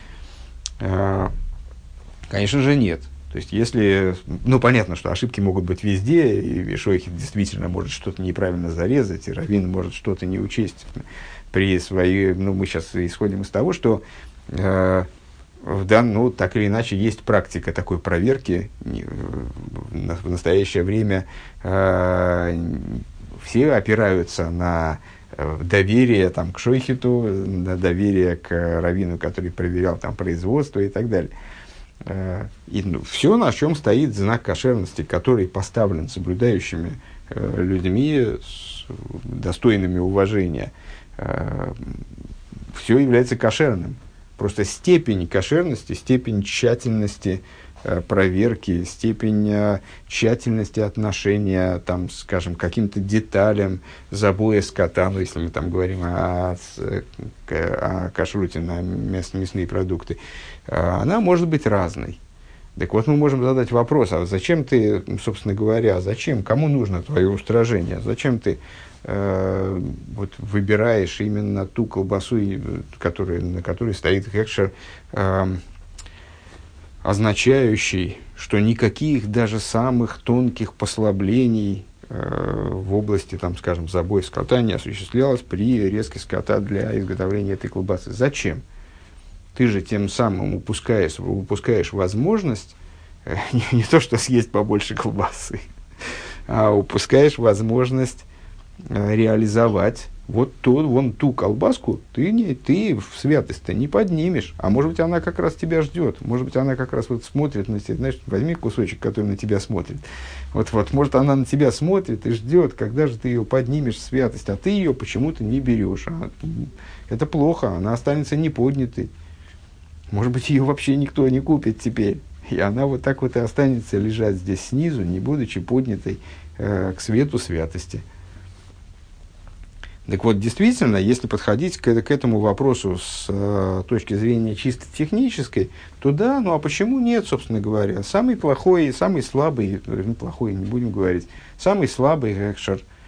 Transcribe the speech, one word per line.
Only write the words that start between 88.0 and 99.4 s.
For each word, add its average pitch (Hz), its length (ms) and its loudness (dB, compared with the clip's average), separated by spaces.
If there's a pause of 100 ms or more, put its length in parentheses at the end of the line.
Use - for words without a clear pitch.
Зачем? 123 500 -2 (920)
Ты 127 100 4
же 101 160 2
тем 104 260 -2
самым 98 460 0
упускаешь, 98 640 0
упускаешь 98 760 0
возможность, 117 840 0 (480)
э, - 200 -6
<laughs> - 80 -6
не, 123 200 2
не 120 100 4
то 151 180 6
что 117 160 -2
съесть 120 340 2
побольше 107 440 0
колбасы, - 680 -4 (840)
а 110 240 4
упускаешь 113 680 4
возможность, 120 840 2 (640)
э, 104 280 0
реализовать 110 920 4 (200)